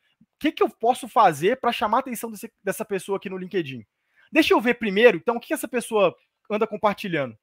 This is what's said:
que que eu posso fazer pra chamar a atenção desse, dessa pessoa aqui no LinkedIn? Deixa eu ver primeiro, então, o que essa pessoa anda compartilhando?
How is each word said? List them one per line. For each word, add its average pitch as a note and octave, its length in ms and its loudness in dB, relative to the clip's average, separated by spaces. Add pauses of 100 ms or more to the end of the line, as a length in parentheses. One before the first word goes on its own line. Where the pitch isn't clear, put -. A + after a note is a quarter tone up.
(380)
que D#4 140 -2
que - 100 -2
eu G4 60 4
posso A#3+ 400 -2
fazer F#3+ 500 2
pra A#3+ 140 -2
chamar A3 240 -2
a C4+ 40 2
atenção A#3 300 -8
desse, G#3+ 220 -14 (100)
dessa G3 220 -6
pessoa G3 320 -4
aqui F#3+ 140 -10
no F#3 80 -8
LinkedIn? D#3+ 480 -8 (440)
Deixa D#4 220 2
eu E4 80 4
ver A#3 140 0
primeiro, G#3+ 420 4
então, A#3 200 -2
o A#3 40 -6
que - 140 -6
essa D4 120 -6
pessoa G#3+ 480 0 (360)
anda G#3+ 160 0
compartilhando? F3+ 760 -4